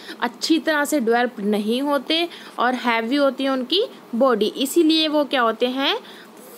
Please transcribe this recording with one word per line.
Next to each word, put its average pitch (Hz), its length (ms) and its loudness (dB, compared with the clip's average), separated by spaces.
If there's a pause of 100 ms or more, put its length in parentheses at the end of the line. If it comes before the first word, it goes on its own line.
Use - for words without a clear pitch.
(220)
अच्छी 247 380 0
तरह 302 260 0
से 294 140 0
develop 233 400 0
नहीं 214 420 -2
होते 294 460 0 (320)
और 247 160 2
heavy 233 400 -2
होती 269 280 2
है 269 60 0
उनकी 269 320 0 (340)
body, 233 320 4
इसीलिए 311 600 2
वो 294 180 2
क्या 262 160 0
होते 226 260 0
हैं, 277 300 -2 (600)